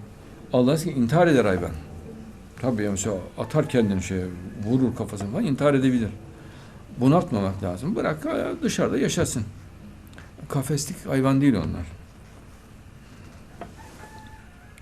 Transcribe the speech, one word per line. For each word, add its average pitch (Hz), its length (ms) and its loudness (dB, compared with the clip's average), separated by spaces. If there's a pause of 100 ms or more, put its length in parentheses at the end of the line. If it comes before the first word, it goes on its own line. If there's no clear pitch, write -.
(520)
Allah 127 200 6
aşkına 156 200 0
intihar 135 340 6
eder 135 180 8
hayvan. 90 260 2 (920)
Tabii 117 220 0
ya 104 80 0
mesela 101 240 -2 (240)
atar 135 300 0
kendini 101 340 4
şeye, 92 240 -2 (380)
vurur 123 320 2
kafasını 101 340 -4
falan, 170 140 -2
intihar 143 300 4
edebilir. 127 360 2 (880)
Bunaltmamak 117 600 4
lazım. 104 340 -2
Bırak, 156 300 -2 (360)
dışarıda 180 360 0
yaşasın. 160 440 0 (1080)
Kafeslik - 580 -4
hayvan 135 340 2
değil 139 140 6
onlar. 87 320 -2 (3000)